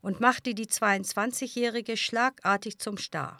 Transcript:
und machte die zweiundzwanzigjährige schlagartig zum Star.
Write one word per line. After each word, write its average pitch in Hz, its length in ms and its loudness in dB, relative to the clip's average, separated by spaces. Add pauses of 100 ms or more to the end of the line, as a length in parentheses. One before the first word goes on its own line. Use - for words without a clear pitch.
und 190 200 -2
machte 240 340 4
die 220 100 -6
zweiundzwanzigjährige 226 1300 0
schlagartig 220 800 0
zum 208 180 -6
Star. 151 420 -6